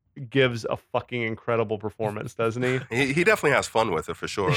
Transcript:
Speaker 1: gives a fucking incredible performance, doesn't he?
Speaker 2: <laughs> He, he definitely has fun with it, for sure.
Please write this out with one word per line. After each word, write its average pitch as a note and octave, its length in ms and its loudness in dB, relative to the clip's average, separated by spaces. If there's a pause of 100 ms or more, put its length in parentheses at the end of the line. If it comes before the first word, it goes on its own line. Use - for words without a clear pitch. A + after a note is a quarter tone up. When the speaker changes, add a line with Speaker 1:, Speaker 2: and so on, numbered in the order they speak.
(300)
Speaker 1:
gives B2 380 2
a - 80 -2
fucking - 460 -6
incredible A2 560 -2
performance, A2 560 -6
doesn't A#2 280 -2
he? B2+ 220 0
Speaker 2:
<laughs> - 60 -18
He, C3 220 0
he E3+ 120 2
definitely F3+ 280 4
has G#2+ 160 2
fun A2+ 240 0
with D#2 160 -2
it, E2+ 80 -8
for - 120 -8
sure. F#2 280 0